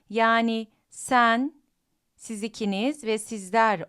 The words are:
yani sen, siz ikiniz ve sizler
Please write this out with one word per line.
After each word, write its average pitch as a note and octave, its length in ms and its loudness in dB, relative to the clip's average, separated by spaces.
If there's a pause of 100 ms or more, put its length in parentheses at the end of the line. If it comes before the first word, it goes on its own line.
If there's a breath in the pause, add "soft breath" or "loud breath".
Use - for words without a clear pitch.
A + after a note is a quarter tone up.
(100)
yani A3+ 580 2 (220)
sen, A#3+ 600 2 (640)
siz G#3 260 -12
ikiniz A3 600 -4
ve A3 140 -2
sizler G#3+ 720 0